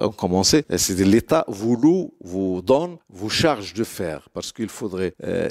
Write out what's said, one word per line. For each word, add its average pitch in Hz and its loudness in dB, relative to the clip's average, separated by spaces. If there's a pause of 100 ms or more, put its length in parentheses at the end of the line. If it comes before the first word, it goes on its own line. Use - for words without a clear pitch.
on - 0
commençait, 95 2
et 92 0
c'est-à-dire 95 2
l'État 117 4
voulait 120 2 (100)
vous 92 -2
donne, 156 2 (100)
vous 101 -10
charge 104 0
de 107 -2
faire, 78 -8
parce - -10
qu'il 113 -8
faudrait, 92 -6 (100)
euh, 90 -2